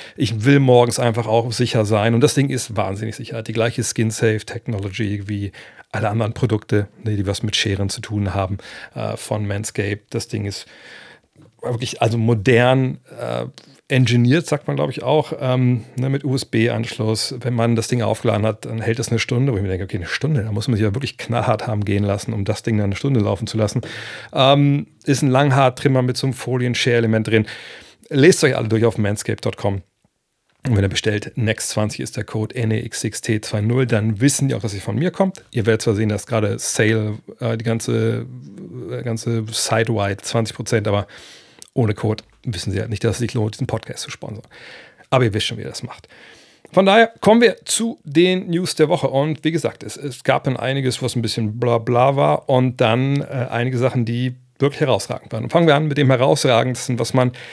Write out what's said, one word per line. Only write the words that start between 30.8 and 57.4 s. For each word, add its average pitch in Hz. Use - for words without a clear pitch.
ihr 95
bestellt, 104
next 110
zwanzig -
ist 127
der 110
Code 107
N 113
E 110
X -
X 113
T 107
zwei 107
null, 120
dann 107
wissen 139
die 131
auch, 107
dass 101
sie 98
von 107
mir 175
kommt. 190
Ihr 113
werdet 110
zwar 113
sehen, 107
dass 104
gerade 107
Sale, 107
äh, 113
die 113
ganze, 113
äh, 123
ganze 113
Site-wide 110
zwanzig -
Prozent, 110
aber 101
ohne 107
Code 110
wissen 98
sie 95
halt 113
nicht, 107
dass 110
es -
sich 117
lohnt, 107
diesen -
Podcast -
zu -
sponsern. -
Aber 127
ihr 104
wisst 107
schon, -
wie -
ihr -
das -
macht. -
Von 190
daher 220
kommen 220
wir 220
zu 226
den 180
News 175
der 151
Woche. 143
Und 143
wie 156
gesagt, -
es, -
es 139
gab 131
dann 131
einiges, 131
was 127
ein 120
bisschen 110
bla 120
bla 120
war. 147
Und 127
dann, 131
äh, 131
einige 120
Sachen, 123
die 123
wirklich 139
herausragend 117
waren. 113
Und 120
fangen 170
wir 143
an 156
mit 139
dem 143
herausragendsten, 127
was -
man 127